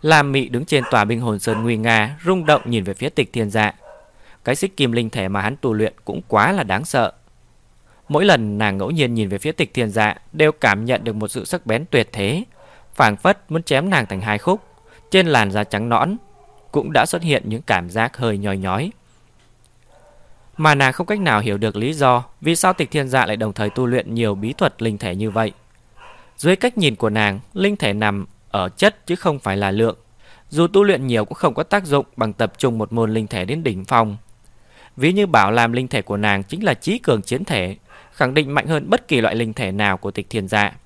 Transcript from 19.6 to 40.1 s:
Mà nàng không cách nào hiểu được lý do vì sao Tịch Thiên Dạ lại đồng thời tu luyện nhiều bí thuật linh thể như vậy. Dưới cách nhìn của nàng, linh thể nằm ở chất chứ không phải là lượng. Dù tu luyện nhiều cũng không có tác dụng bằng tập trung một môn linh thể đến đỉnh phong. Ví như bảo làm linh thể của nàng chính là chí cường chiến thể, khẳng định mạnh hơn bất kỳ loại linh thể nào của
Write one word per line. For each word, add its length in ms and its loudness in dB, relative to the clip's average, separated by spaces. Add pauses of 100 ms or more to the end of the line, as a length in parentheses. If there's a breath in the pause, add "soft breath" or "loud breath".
Mà 180 4
nàng 180 4
không 140 -6
cách 140 -2
nào 200 2
hiểu 180 -2
được 180 -2
lý 160 -4
do 320 2 (160)
vì 160 0
sao 160 2
Tịch 180 -4
Thiên 180 -2
Dạ 180 2
lại 100 -2
đồng 160 -4
thời 180 -4
tu 160 -2
luyện 280 -2
nhiều 200 0
bí 180 -6
thuật 300 -2
linh 160 -2
thể 160 -6
như 160 -4
vậy. 220 -2 (840 loud breath)
Dưới 200 2
cách 220 -2
nhìn 180 2
của 140 0
nàng, 300 0 (140)
linh 220 0
thể 160 -2
nằm 340 -2 (240)
ở 180 -2
chất 380 0
chứ 100 -2
không 220 -2
phải 180 -2
là 140 0
lượng. 260 0 (520 soft breath)
Dù 180 2
tu 180 4
luyện 220 2
nhiều 180 0
cũng 100 -10
không 200 -2
có 80 -4
tác 240 -2
dụng 200 0 (100)
bằng 160 -2
tập 260 -2
trung 200 0
một 140 -4
môn 220 0
linh 120 -2
thể 180 -6
đến 180 -6
đỉnh 220 -4
phong. 320 0 (800 soft breath)
Ví 160 2
như 140 2
bảo 240 4
làm 220 2
linh 160 -4
thể 140 -2
của 140 -4
nàng 260 2
chính 220 -8
là 100 2
chí 240 -4
cường 240 0
chiến 220 -6
thể, 320 -4 (360 loud breath)
khẳng 220 -2
định 200 0
mạnh 120 0
hơn 240 -2
bất 180 0
kỳ 120 2
loại 140 2
linh 180 -2
thể 200 -4
nào 240 2
của 140 -6